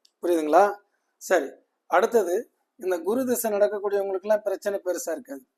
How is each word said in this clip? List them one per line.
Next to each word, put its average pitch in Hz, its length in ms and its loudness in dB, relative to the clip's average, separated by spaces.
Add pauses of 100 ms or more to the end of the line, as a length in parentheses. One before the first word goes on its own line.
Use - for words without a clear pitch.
(240)
புரியுதுங்களா? 165 400 4 (580)
சரி, 160 280 -2 (400)
அடுத்தது 190 460 2 (440)
இந்த 185 220 -4
குரு 220 240 -4
திசை 233 260 -4
நடக்கக்கூடியவங்களுக்கெல்லாம் 202 960 2
பிரச்சனை 196 340 -4
பெருசா 170 320 -4
இருக்காது. 139 320 -10 (140)